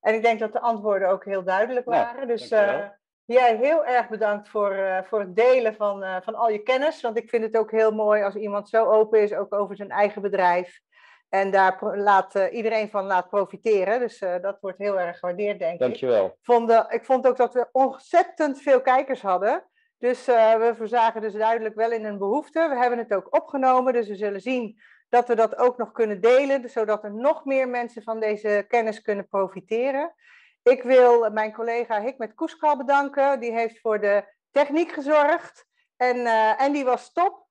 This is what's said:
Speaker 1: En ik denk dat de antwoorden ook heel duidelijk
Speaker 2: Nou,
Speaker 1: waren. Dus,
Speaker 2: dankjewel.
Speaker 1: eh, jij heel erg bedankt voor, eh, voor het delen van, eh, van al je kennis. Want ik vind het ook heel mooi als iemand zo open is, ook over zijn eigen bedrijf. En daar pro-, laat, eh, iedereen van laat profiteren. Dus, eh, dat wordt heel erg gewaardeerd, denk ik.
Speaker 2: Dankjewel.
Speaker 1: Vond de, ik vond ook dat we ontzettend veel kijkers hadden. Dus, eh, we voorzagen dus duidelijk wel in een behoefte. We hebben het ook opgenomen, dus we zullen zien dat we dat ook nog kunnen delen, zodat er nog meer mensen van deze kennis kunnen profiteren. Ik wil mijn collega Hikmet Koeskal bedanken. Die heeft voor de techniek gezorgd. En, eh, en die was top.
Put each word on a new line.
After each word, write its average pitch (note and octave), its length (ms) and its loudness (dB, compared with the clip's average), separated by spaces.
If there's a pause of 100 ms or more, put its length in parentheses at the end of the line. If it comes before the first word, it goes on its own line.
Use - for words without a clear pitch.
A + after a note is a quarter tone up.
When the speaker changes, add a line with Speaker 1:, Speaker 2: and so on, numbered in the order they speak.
Speaker 1:
En A3 140 0
ik A3 80 -4
denk A3+ 180 2
dat A3 120 -6
de - 80 -4
antwoorden G#3 480 -2
ook F#3+ 160 0
heel G3 200 -6
duidelijk A3+ 420 -2
Speaker 2:
Nou, A#3 180 0
Speaker 1:
waren. B3 220 -8
Dus, A#3 220 -4
Speaker 2:
dankjewel. G#3 320 2
Speaker 1:
eh, G3+ 80 -10 (360)
jij A#3+ 320 4
heel C#4+ 300 2
erg B3 220 0
bedankt G#3 400 -4
voor, G3+ 220 -2
eh, F#3+ 320 -4
voor G#3 180 -4
het F#3 160 -8
delen A#3 380 4
van, G3+ 280 -4
eh, F#3+ 200 -6
van A3 120 -8
al A3+ 140 -2
je G#3 140 -4
kennis. C4+ 380 0
Want A3+ 160 -4
ik A#3 120 -8
vind A#3 160 -2
het A3 120 -2
ook G#3+ 140 0
heel A3 220 2
mooi G#3+ 300 2
als G3 120 -2
iemand G#3 340 -8
zo A3+ 180 2
open A3 360 4
is, G#3 120 -2
ook G3+ 200 -6
over G3+ 220 -4
zijn G3+ 140 -12
eigen G3+ 320 -2
bedrijf. F3+ 580 0 (480)
En G3 220 0
daar F#3+ 260 4
pro-, G3+ 200 -6
laat, G3+ 380 2
eh, F#3+ 200 0
iedereen A3 360 -4
van G3 140 -4
laat F#3 240 -2
profiteren. G3+ 720 -2
Dus, A#3+ 180 -8
eh, F3+ 220 -6
dat G3 200 -8
wordt F#3+ 180 -10
heel G3+ 220 -2
erg E3+ 180 -6
gewaardeerd, F#3+ 400 -6
denk E3 140 -6
ik. F3 60 -12
Speaker 2:
Dankjewel. A#2+ 640 0
Speaker 1:
Vond A#3 260 2
de, A3+ 200 6
ik A3+ 160 -6
vond B3+ 220 2
ook B3 100 2
dat A#3+ 180 0
we A#3+ 180 -2
ontzettend C#4+ 880 0
veel C4+ 180 4
kijkers C4 420 0
hadden. G3+ 420 -2 (340)
Dus, B3 300 -4
eh, A3+ 260 6
we A3+ 220 2
voorzagen A3+ 440 -2
dus G#3+ 120 -6
duidelijk A3 420 -2
wel A3+ 180 0
in A3 120 -6
een G#3 140 -8
behoefte. D4 500 -2
We C#4 80 -2
hebben A#3+ 220 0
het A3+ 160 -4
ook F#3 220 -8
opgenomen, C4 560 0
dus A#3 160 -2
we G#3 60 -8
zullen G3+ 260 -6
zien A#3+ 400 -6 (280)
dat A#3+ 200 2
we A#3+ 60 2
dat G#3+ 240 0
ook B3 180 2
nog A3 160 -8
kunnen G#3+ 280 -4
delen, B3+ 500 2
zodat G#3+ 340 -4
er G#3 100 -12
nog C#4+ 300 -2
meer C4 240 -2
mensen A#3+ 340 -8
van A3+ 180 -8
deze G#3 480 -2
kennis A3 340 -2
kunnen G3+ 260 -6
profiteren. A#3 840 -4 (480)
Ik B3+ 200 4
wil A#3+ 480 6
mijn G#3+ 220 -4
collega A#3 480 -4
Hikmet A3+ 340 -6
Koeskal D#4 420 0
bedanken. C#4 640 0
Die A#3 120 -6
heeft A3+ 280 -4
voor G#3+ 200 -2
de G3+ 240 2 (260)
techniek D4 420 0
gezorgd. D4+ 760 0 (300)
En, B3 300 -2
eh, A3 360 2
en C#4 100 2
die C#4+ 120 -2
was B3 280 -2
top. F4+ 380 -2